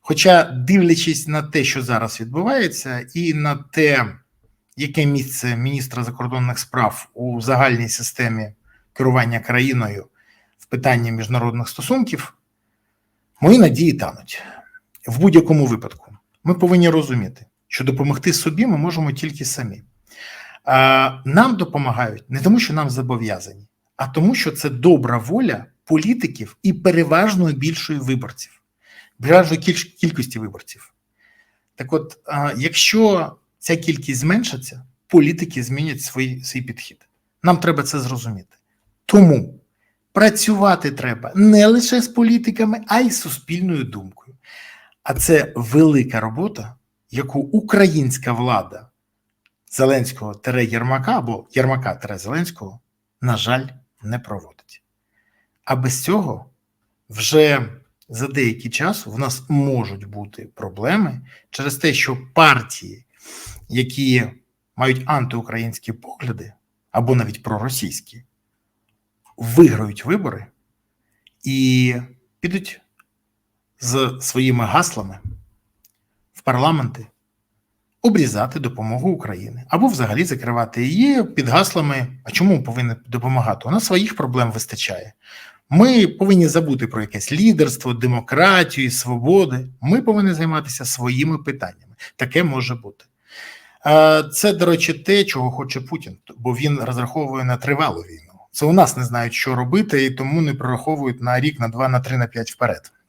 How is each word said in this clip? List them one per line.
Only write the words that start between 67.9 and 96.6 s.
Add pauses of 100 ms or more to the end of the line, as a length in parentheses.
виграють
вибори (960)
і (460)
підуть (1000)
з
своїми
гаслами (1160)
в
парламенти (960)
обрізати
допомогу
Україні
або
взагалі
закривати
її
під
гаслами: (180)
"А
чому
ми
повинні (120)
допомагати?
У
нас
своїх
проблем
вистачає. (580)
Ми
повинні
забути
про
якесь
лідерство,
демократію,
свободи. (120)
Ми
повинні
займатися
своїми
питаннями". (220)
Таке
може
бути. (800)
Е,
це,
до
речі,
те,
чого
хоче
Путін, (180)
бо
він